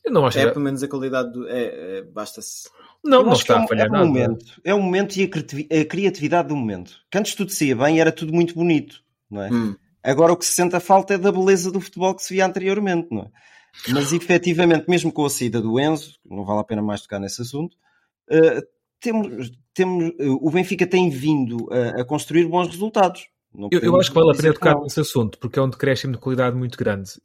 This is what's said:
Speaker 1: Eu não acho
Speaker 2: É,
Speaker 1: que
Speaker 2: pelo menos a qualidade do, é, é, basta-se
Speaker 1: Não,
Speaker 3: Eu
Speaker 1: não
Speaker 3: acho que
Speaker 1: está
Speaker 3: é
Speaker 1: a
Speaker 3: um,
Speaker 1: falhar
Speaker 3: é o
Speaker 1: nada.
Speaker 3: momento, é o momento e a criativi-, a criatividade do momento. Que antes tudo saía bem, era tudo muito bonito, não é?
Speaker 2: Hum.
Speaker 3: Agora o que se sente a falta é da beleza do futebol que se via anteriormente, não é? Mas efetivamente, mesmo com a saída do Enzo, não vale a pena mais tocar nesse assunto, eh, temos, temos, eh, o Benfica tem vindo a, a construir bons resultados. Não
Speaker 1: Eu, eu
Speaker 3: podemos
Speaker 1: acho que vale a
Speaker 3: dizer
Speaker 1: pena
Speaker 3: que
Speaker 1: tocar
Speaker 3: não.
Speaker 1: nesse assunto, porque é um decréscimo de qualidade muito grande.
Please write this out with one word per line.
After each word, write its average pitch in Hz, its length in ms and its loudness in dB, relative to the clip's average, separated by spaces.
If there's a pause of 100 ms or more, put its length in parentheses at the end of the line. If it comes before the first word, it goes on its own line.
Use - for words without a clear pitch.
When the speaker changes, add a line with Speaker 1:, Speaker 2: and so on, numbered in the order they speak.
Speaker 1:
Eu 302 80 -4
não 156 140 4
acho 117 120 0
Speaker 2:
É, 135 80 4
Speaker 1:
que 117 60 4
Speaker 2:
pelo 147 120 -4
menos 135 200 -4
a 139 40 -4
qualidade 131 440 -4
do, 123 160 -10
é, 120 160 -4 (340)
é, 98 60 -8
basta-se - 680 -14 (340)
Speaker 1:
Não, 269 160 6
Speaker 3:
Eu - 60 6
Speaker 1:
não 220 60 2
Speaker 3:
acho 127 120 4
que - 80 -2
Speaker 1:
está 113 40 6
Speaker 3:
é - 20 4
Speaker 1:
a 113 60 2
Speaker 3:
um, 110 40 0
Speaker 1:
falhar 110 200 2
Speaker 3:
é - 20 -2
o 131 40 0
Speaker 1:
nada. 147 120 4
Speaker 3:
momento, 120 580 -2
é 190 100 0
o 202 80 2
momento 190 360 0
e 196 60 2
a 180 40 2
criativi-, 151 440 -8
a 156 140 2
criatividade 170 640 -2
do 147 80 -4
momento. 101 440 -6 (100)
Que - 80 -4
antes 208 160 -2
tudo - 180 -6
saía 135 240 0
bem, 151 240 4
era 160 120 4
tudo 160 200 -8
muito 170 220 2
bonito, 165 480 0 (280)
não 101 120 -8
é? 98 100 -8
Speaker 2:
Hum. 110 240 -2 (280)
Speaker 3:
Agora 156 280 4
o 170 60 2
que - 80 -8
se - 80 -2
sente 180 220 0
a 175 40 -2
falta 196 360 2
é - 20 0
da 190 140 2
beleza 185 400 2
do 185 100 -4
futebol 185 340 -4
que 190 60 -14
se - 120 -10
via 190 120 2
anteriormente, 185 640 -2
não 101 140 -6
é? 107 80 -18 (580)
Mas 143 240 0
efetivamente, 170 720 2
mesmo 165 240 2
com 147 140 -2
a 139 40 -2
saída 120 300 -2
do 110 200 0
Enzo, 151 340 -2 (100)
não 95 220 -10
vale 104 140 -2
a 107 40 -2
pena 107 180 -4
mais 104 200 -4
tocar 101 180 -10
nesse 98 220 -10
assunto, 139 340 -8 (540)
eh, 156 320 4 (380)
temos, 196 520 -6 (220)
temos, 180 460 0
eh, 143 80 -2
o 135 220 0
Benfica 180 380 0
tem 185 220 2
vindo 127 600 -2
a, 120 300 0
a 123 40 -6
construir 151 420 0
bons 175 200 0
resultados. 190 600 -2 (260)
Não 101 180 -12
Speaker 1:
Eu, 175 80 4
eu 170 120 2
Speaker 3:
podemos 180 100 6
Speaker 1:
acho 180 80 -2
que - 60 -10
vale 165 140 6
a - 40 8
Speaker 3:
dizer 143 100 -2
Speaker 1:
pena 156 100 4
Speaker 3:
que - 60 -6
Speaker 1:
tocar 156 160 4
Speaker 3:
não. 147 80 -2
Speaker 1:
nesse 147 160 -4
assunto, 120 400 -2
porque 131 200 -4
é - 20 2
um 135 80 0
decréscimo 131 440 -2
de 113 60 -8
qualidade 127 360 -2
muito 127 220 -6
grande. 98 340 -4 (140)